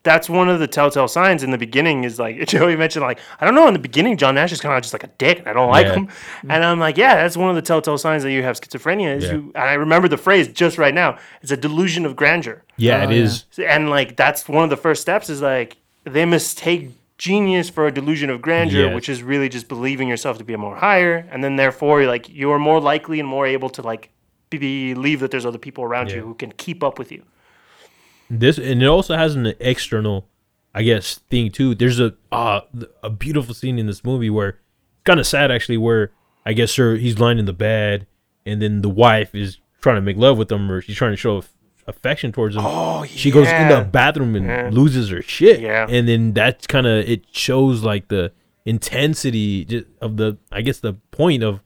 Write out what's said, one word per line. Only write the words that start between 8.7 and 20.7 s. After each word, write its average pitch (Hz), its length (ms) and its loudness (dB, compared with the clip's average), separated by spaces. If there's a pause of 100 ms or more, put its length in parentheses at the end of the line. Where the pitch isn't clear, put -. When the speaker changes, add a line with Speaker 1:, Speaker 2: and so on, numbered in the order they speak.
Speaker 1:
Is 143 100 -4
Speaker 2:
Yeah. 87 80 -2
Speaker 1:
you, 151 220 -6
and 139 80 -2
I 135 120 2
remember 160 340 4
the 147 80 2
phrase 185 320 2
just 170 280 0
right 143 160 4
now. 160 240 0 (240)
It's 139 100 -8
a 143 60 0
delusion 165 480 -2
of 131 120 -6
grandeur. 147 460 0 (120)
Speaker 2:
Yeah, 110 300 2
Speaker 3:
Oh, 101 40 -2
Speaker 2:
it 110 60 2
is. 113 300 0 (100)
Speaker 3:
yeah. 165 180 0
Speaker 1:
And, 151 160 2
like, 135 280 0
that's 143 320 0
one 156 160 4
of 160 40 -4
the 143 80 0
first 156 240 0
steps 185 280 -2
is, 147 120 -6
like, 131 360 -2 (260)
they 147 220 0
mistake 165 640 -2 (300)
genius 185 500 0
for 160 180 -2
a 143 40 0
delusion 143 400 -4
of 120 100 -6
grandeur, 165 460 0
Speaker 2:
Yes. - 80 -4
Speaker 1:
which - 120 -8
is 127 160 -6
really 139 240 -2
just 120 220 -10
believing 127 400 -6
yourself 120 300 -6
to 113 40 -16
be 113 100 -10
a 110 40 -8
more 104 180 -10